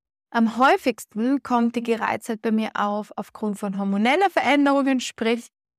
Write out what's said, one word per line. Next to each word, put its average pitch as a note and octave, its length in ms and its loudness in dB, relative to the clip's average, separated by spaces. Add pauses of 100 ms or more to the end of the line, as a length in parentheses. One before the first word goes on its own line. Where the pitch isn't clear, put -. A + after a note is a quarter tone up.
(300)
Am A3+ 260 0
häufigsten C4 840 0
kommt A#3 320 0
die A#3+ 80 -4
Gereiztheit A3 580 -4
bei A3+ 120 -2
mir A3 220 0
auf G#3 420 -4
aufgrund G#3 420 -6
von G3 200 -6
hormoneller A3 520 2
Veränderungen, C#4 720 2
sprich A#3 480 -4 (300)